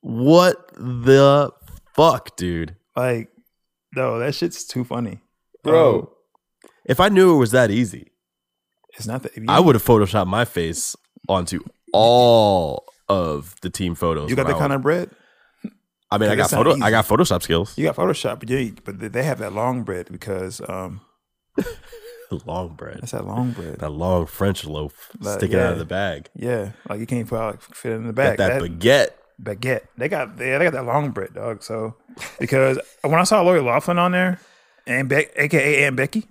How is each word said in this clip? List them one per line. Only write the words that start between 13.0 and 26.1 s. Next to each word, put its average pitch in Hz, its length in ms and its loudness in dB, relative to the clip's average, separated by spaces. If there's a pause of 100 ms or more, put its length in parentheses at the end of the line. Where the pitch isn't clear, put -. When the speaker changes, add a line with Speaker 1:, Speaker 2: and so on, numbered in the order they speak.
Speaker 1:
of 82 540 -2
the 90 80 -6
team 87 260 -6
photos 80 340 -4
Speaker 2:
You - 60 -2
got - 100 -2
Speaker 1:
when 151 80 -2
Speaker 2:
that - 40 -2
Speaker 1:
I - 20 -4
Speaker 2:
kind 143 120 -2
Speaker 1:
was 139 60 -2
Speaker 2:
of 131 60 -4
bread? 170 260 -2 (1000)
Speaker 1:
I 101 60 -2
mean, 104 120 2
I 104 60 0
Speaker 2:
'Cause - 20 -2
Speaker 1:
got 107 60 2
Speaker 2:
it's 87 80 0
not - 60 0
Speaker 1:
photo-, 127 140 4
I - 40 4
Speaker 2:
easy. 107 160 2
Speaker 1:
got 110 160 4
Photoshop 104 340 2
skills. 82 360 -2
Speaker 2:
You 151 80 -2
got 156 100 -2
Photoshop, 156 440 -4
but 117 100 -16
they, 123 220 -4
but - 280 -16
they, 110 80 -10
they 117 160 -6
have 135 160 -4
that 98 140 -8
long 120 300 -4
bread 90 280 -10
because, 92 560 -10
um, 95 340 -10 (560)
Speaker 1:
<laughs> - 60 -4 (840)
Long 90 300 -10
bread. 73 240 -18
Speaker 2:
That's - 120 -14
that - 160 -10
long 120 240 -6
bread. 85 280 -12
Speaker 1:
That 76 120 -8
long 85 340 -2
French 98 400 -4
loaf 76 540 -12
Speaker 2:
Like, 104 180 -6
Speaker 1:
sticking 98 220 0
out 90 140 0
of - 0 -
Speaker 2:
yeah. 82 60 -6
Speaker 1:
the 82 60 -8
bag. 85 500 -6